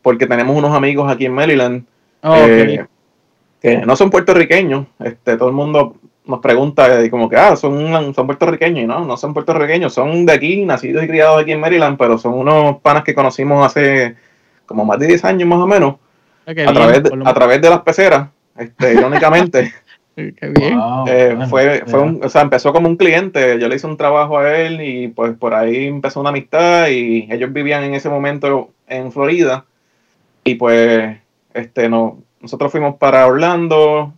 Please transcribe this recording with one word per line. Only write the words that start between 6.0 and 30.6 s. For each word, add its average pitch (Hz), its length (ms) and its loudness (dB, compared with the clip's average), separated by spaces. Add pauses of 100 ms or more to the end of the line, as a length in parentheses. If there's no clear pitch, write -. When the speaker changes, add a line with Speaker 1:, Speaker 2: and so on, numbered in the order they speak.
Speaker 1:
nos 127 140 -8
pregunta, 127 640 2
eh, 113 80 0
como 117 180 -2
que, - 80 0
"Ah, 175 200 6
son, 147 580 -4
son 131 120 -2
puertorriqueños", 160 580 -2
y - 20 -4
no, 156 180 -4
no 135 140 -6
son 147 160 -8
puertorriqueños, 156 580 -2
son 160 320 -2
de 160 80 4
aquí, 165 320 0
nacidos 139 400 -4
y 151 40 -8
criados 156 340 4
aquí 156 100 -4
en 151 80 -4
Maryland, 156 380 0
pero 117 180 2
son 120 180 -4
unos 147 460 0
panas 151 240 2
que 156 100 -4
conocimos 139 520 0
hace 131 500 0 (500)
como 107 200 -4
más 104 120 0
de 147 100 -2
diez 175 160 4
años 185 240 0
más 175 100 2
o 180 80 0
menos, 180 300 2 (500)
Speaker 2:
Ah, 165 80 -12
qué 160 80 -6
Speaker 1:
a 143 100 2
Speaker 2:
bien, - 20 2
Speaker 1:
través 120 280 4
de, 165 80 2
Speaker 2:
por 135 80 -2
lo 135 60 -8
Speaker 1:
a 131 40 2
Speaker 2:
menos. 127 60 2
Speaker 1:
través 131 280 4
de 165 80 6
las 175 100 2
peceras, 160 480 0 (280)
este, 120 380 -2
Speaker 2:
<laughs> - 0 -
Speaker 1:
irónicamente. 143 800 2 (440)
Speaker 2:
Qué 151 320 -12
bien. 143 300 0
Speaker 3:
Wow, 123 300 -4
Speaker 1:
Eh, 127 260 4
Speaker 3:
bueno, 127 140 -6
Speaker 1:
fue, 135 380 0
fue 120 140 0
Speaker 3:
ya. 147 60 2
Speaker 1:
un, 160 180 -4
o - 40 -4
sea, 147 140 2
empezó 139 300 0
como 165 160 2
un 170 80 0
cliente, 165 600 0
yo 120 100 -2
le 131 80 -2
hice 135 100 -10
un 156 100 -8
trabajo 147 420 0
a 147 200 0
él 165 220 -4
y, 123 280 -8
pues, 117 280 -4
por 117 180 -4
ahí 117 320 -2
empezó 143 340 -8
una 143 100 -4
amistad 165 580 0
y 117 440 -2
ellos 135 200 -6
vivían 143 300 -4
en 139 120 -8
ese 139 140 -8
momento 143 640 -4 (160)
en 127 240 -10
Florida 139 540 -4 (800)
y, 127 100 -2
pues, 117 600 0 (360)